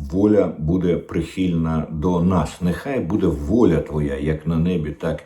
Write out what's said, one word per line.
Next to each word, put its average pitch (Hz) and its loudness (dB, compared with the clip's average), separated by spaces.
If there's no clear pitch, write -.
воля 95 4
буде 85 0
прихильна 80 -2
до 85 0
нас. 87 0
«Нехай 90 -2
буде 90 0
воля 76 2
твоя, 73 -2
як 76 -2
на 82 0
небі, 82 0
так 76 -6